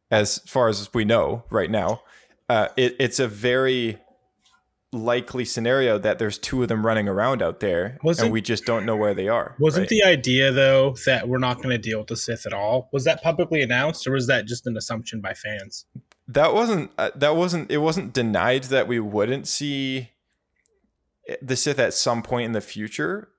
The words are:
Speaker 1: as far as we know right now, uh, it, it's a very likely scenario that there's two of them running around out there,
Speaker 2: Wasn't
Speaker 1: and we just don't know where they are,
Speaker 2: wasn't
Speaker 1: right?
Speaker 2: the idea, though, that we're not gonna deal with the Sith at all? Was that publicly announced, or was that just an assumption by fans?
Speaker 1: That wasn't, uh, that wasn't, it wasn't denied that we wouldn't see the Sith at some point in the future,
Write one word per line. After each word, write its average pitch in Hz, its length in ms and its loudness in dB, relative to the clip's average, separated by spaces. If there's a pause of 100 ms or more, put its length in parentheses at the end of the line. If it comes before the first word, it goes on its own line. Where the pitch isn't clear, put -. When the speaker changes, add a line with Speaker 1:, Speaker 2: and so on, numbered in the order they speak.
(100)
Speaker 1:
as 107 360 2
far 123 220 2
as 101 260 -4
we 113 100 0
know 107 460 2
right 95 200 0
now, 104 320 0 (460)
uh, 110 280 2
it, 123 220 2
it's 127 200 0
a 131 100 2
very 123 720 0 (920)
likely 120 520 -2
scenario 120 540 2
that 104 200 0
there's 107 200 -2
two 127 240 -2
of 120 60 0
them 110 180 0
running 110 220 2
around 107 340 0
out 82 180 -2
there, 98 440 -2
Speaker 2:
Wasn't 160 220 2
Speaker 1:
and 113 60 0
we 113 80 0
just 107 240 -2
don't 113 220 -2
know 113 100 0
where 104 160 2
they 95 160 -2
are, 113 300 -2
Speaker 2:
wasn't 156 260 2
Speaker 1:
right? - 40 -4
Speaker 2:
the 214 160 4
idea, 135 480 4
though, 135 420 4 (100)
that 127 240 2
we're 127 100 0
not 123 220 -2
gonna 127 180 -2
deal 110 200 -4
with 107 100 -8
the 113 80 -6
Sith - 300 -6
at - 60 -8
all? 107 400 -2
Was 139 120 0
that 160 180 2
publicly 160 380 4
announced, 131 460 0
or 127 60 0
was 127 160 0
that 117 180 2
just 120 200 -6
an 117 100 -4
assumption 110 440 -8
by 95 140 -8
fans? 104 500 -12 (440)
Speaker 1:
That 139 260 4
wasn't, 214 420 0
uh, 101 200 -2
that 147 180 2
wasn't, 170 380 0
it 147 60 2
wasn't 156 340 -2
denied 120 520 0
that 131 220 0
we 120 140 -2
wouldn't 107 480 -2
see 135 600 -6 (1300)
the 131 140 -4
Sith 139 240 -2
at 117 120 2
some 117 300 0
point 120 240 -4
in 117 60 -4
the 107 80 -2
future, 151 800 -8